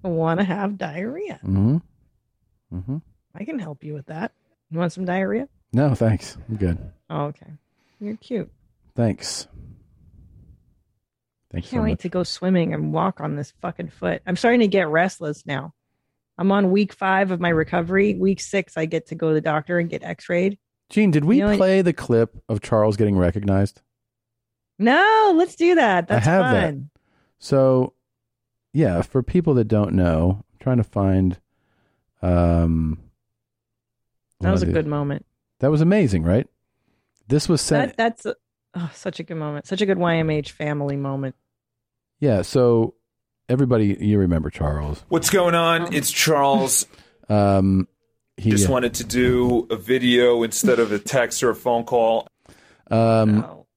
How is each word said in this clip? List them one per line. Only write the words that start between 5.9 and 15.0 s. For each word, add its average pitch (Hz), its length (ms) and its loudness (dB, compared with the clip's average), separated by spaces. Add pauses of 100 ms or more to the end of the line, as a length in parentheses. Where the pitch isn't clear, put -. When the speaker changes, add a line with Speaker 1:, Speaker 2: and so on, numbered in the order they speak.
Speaker 2:
thanks. 113 420 -2 (120)
I'm 113 80 -8
good. 92 220 -2 (300)
Speaker 1:
Oh, 151 180 -6
okay. - 200 -14 (540)
You're 208 160 -10
cute. - 340 -10 (440)
Speaker 2:
Thanks. - 520 -4 (2000)
Thanks 90 180 -10
Speaker 1:
Can't 247 100 -4
Speaker 2:
so 220 40 -2
Speaker 1:
wait 214 80 0
Speaker 2:
much. - 80 -6
Speaker 1:
to 185 80 -8
go 180 160 -4
swimming 175 500 -2
and 151 180 -6
walk 170 280 -4
on 151 160 -8
this 143 160 -12 (100)
fucking 175 280 -10
foot. 175 360 -6
I'm 185 100 -4
starting 240 240 2
to 220 80 2
get 185 200 0
restless 160 580 -4